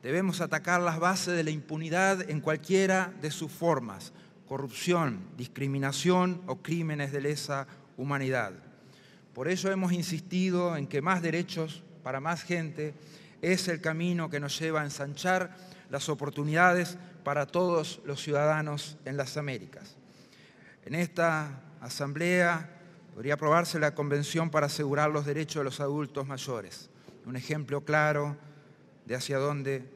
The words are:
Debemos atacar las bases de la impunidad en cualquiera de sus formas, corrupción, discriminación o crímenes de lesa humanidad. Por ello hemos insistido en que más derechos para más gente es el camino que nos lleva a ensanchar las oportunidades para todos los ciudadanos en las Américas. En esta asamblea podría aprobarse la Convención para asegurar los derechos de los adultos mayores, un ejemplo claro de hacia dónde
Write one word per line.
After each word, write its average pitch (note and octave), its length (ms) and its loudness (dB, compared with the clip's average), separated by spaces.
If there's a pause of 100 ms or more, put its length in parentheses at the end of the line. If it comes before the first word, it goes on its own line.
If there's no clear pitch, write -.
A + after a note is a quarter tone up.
Debemos E3+ 380 0
atacar E3 400 2
las E3+ 180 0
bases F3+ 380 2
de E3 80 2
la D3+ 60 0
impunidad E3 800 0
en D3+ 100 0
cualquiera F#3 800 2
de D3+ 100 -4
sus D#3 220 -8
formas, A#2+ 600 0 (360)
corrupción, C#3 720 0 (160)
discriminación C#3 1080 0
o B2+ 100 -4
crímenes D3+ 560 -2
de C#3+ 80 -2
lesa C#3 460 -2 (320)
humanidad. C3 540 0 (840)
Por C3 140 -4
ello F#3 220 0
hemos F#3+ 220 2
insistido F3+ 840 0
en C#3+ 100 -4
que C#3 160 -2
más F3+ 200 2
derechos E3 600 -2 (200)
para C3+ 180 -4
más D#3 220 -2
gente D3+ 520 -4 (480)
es F#3 260 2
el E3+ 120 -2
camino E3 500 0
que C#3+ 100 -2
nos C#3+ 180 -4
lleva D#3+ 220 0
a D3+ 40 0
ensanchar E3+ 720 -2 (340)
las C#3+ 180 -4
oportunidades D3+ 880 4 (280)
para C#3+ 220 0
todos F3 580 0
los C#3+ 180 -6
ciudadanos D3+ 840 0
en C3+ 140 -6
las C3 180 -4
Américas. C3 600 -8 (920)
En B2 80 -6
esta D#3+ 680 0 (200)
asamblea D#3+ 1000 0 (360)
podría C#3+ 200 0
aprobarse D#3+ 440 4
la D3 160 4
Convención D3 540 0
para D3 180 4
asegurar D3 440 2
los D3 160 0
derechos D#3 340 -2
de C#3 40 0
los C3+ 160 -4
adultos C#3+ 460 -2
mayores, B2+ 640 -8 (380)
un B2+ 100 -6
ejemplo C#3+ 480 -4
claro D3+ 520 2 (680)
de - 100 -4
hacia C3+ 240 -2
dónde C#3 460 -2 (120)